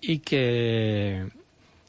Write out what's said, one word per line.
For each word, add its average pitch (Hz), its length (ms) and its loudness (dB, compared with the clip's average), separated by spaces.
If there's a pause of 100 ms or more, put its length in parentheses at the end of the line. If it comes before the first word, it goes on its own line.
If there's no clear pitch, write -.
Y 160 160 -2
que, 113 1080 0 (600)